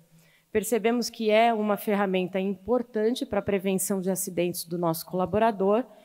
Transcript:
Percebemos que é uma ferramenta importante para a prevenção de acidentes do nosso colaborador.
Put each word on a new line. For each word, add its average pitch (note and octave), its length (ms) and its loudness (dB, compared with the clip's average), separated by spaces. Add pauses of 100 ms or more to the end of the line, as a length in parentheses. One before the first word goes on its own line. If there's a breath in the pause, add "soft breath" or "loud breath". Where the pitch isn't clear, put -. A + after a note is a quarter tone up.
(500 soft breath)
Percebemos A3 580 0
que A3 220 -2
é A3+ 240 6
uma G#3+ 220 0
ferramenta F#3+ 640 0
importante A3 840 -2
para G3+ 140 -2
a G3 40 -2
prevenção G3 580 0
de F#3 100 -2
acidentes F3 540 -4
do E3 120 -8
nosso E3 300 -2
colaborador. G3+ 800 0 (200 loud breath)